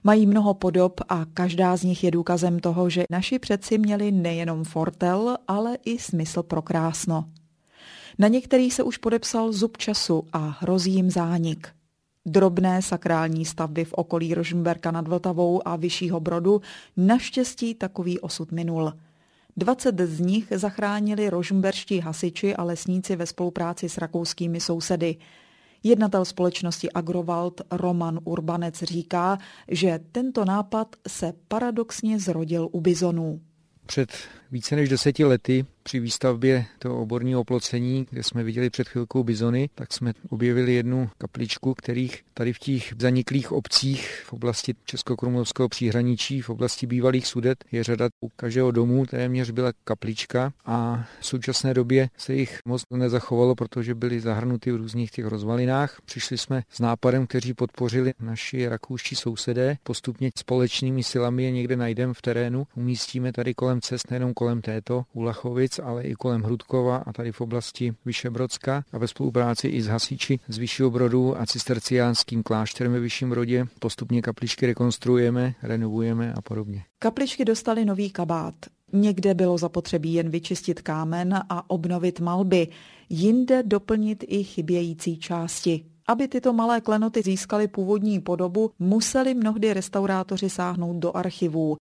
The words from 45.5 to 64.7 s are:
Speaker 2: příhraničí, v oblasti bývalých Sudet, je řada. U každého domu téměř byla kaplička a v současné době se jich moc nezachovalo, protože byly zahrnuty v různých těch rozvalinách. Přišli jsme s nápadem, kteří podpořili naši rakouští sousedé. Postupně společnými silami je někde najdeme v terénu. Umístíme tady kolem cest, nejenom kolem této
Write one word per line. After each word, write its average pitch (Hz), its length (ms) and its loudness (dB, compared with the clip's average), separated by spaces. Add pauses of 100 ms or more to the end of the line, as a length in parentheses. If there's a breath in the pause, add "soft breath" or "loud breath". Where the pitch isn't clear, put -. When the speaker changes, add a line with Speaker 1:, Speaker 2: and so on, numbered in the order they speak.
Speaker 2:
příhraničí, 120 720 0
v 120 80 -8
oblasti 120 380 -2
bývalých 123 400 2
Sudet, 123 440 0
je 117 120 0
řada. 117 260 0 (140)
U 117 120 -10
každého 123 360 2
domu 120 340 4
téměř 127 440 -2
byla 120 220 0 (120)
kaplička 117 680 -2 (120)
a 117 400 0 (140 loud breath)
v - 60 -14
současné 131 480 -2
době 127 440 4
se - 160 -6
jich 135 320 -2
moc 120 260 -2
nezachovalo, 123 640 2
protože 117 400 -4
byly 120 240 -2
zahrnuty 117 520 -2
v 120 40 0
různých 113 360 -4
těch 117 140 -8
rozvalinách. 123 800 0
Přišli - 320 -6
jsme 131 320 -4
s - 100 -16
nápadem, 123 480 2
kteří 123 260 -2
podpořili 123 680 -2
naši 113 480 -4
rakouští 117 480 -8
sousedé. 127 680 0
Postupně 123 540 -4
společnými 127 640 0
silami 123 400 0
je 127 80 0
někde 123 240 0
najdeme 120 380 0
v - 80 -10
terénu. 120 540 0
Umístíme 123 580 -2
tady 123 200 -2
kolem 127 280 0
cest, - 300 -6
nejenom 123 220 -2
kolem 120 280 0
této 117 420 -2 (100)